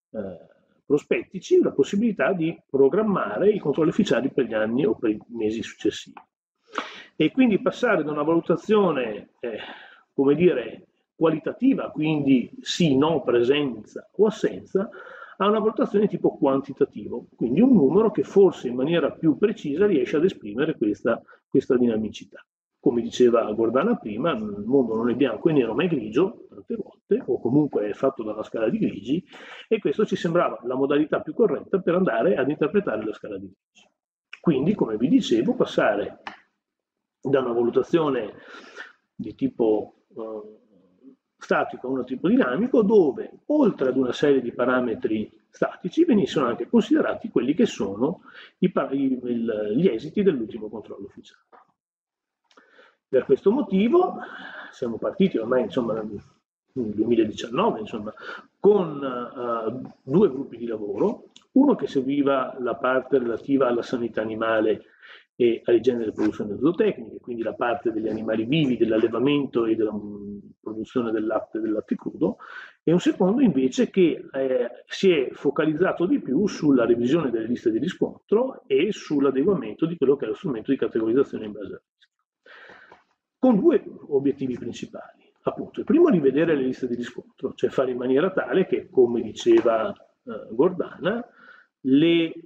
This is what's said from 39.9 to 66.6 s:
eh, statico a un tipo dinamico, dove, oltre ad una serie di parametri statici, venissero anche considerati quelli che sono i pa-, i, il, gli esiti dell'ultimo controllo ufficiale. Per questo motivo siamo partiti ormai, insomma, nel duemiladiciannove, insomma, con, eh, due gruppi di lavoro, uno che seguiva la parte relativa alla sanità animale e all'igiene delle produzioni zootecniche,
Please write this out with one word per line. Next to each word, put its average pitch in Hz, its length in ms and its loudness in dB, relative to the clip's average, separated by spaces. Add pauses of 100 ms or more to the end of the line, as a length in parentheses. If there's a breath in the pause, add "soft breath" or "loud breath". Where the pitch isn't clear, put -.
eh, 110 480 -14 (760)
statico 135 500 -4
a - 20 -4
un 131 140 -4
tipo 131 240 -4
dinamico, 226 540 2
dove, 175 480 2 (160)
oltre 226 420 2
ad 127 80 0
una 127 160 0
serie 139 300 2
di 117 100 -6
parametri 120 800 -2 (180)
statici, - 560 -2
venissero 180 420 2
anche 117 220 -4
considerati 156 640 0
quelli 127 240 0
che 233 100 2
sono 110 600 -4 (340 loud breath)
i 180 120 2
pa-, 139 200 -2
i, 135 340 -2
il, 113 500 -4
gli 165 120 2
esiti 143 360 -2
dell'ultimo 113 460 -2
controllo 104 380 -14
ufficiale. - 380 -20 (1600 soft breath)
Per 131 200 0
questo 143 260 2
motivo 277 640 0 (560 loud breath)
siamo 113 260 -8
partiti 135 400 0
ormai, 120 240 0
insomma, 113 400 -4
nel 107 180 -10 (520)
duemiladiciannove, 113 1080 -2
insomma, 107 340 -10 (460 loud breath)
con, 175 440 2
eh, 120 880 -6 (120)
due 165 280 4
gruppi 127 260 -8
di 117 100 -8
lavoro, 110 640 -4 (220)
uno 269 240 6
che 139 100 -4
seguiva 135 720 0
la 120 160 -4
parte 131 440 0
relativa 123 500 0
alla 120 140 0
sanità 117 380 -4
animale 110 680 0 (500 loud breath)
e 117 280 2
all'igiene 120 340 2
delle 107 140 -4
produzioni 107 460 -4
zootecniche, 135 600 -2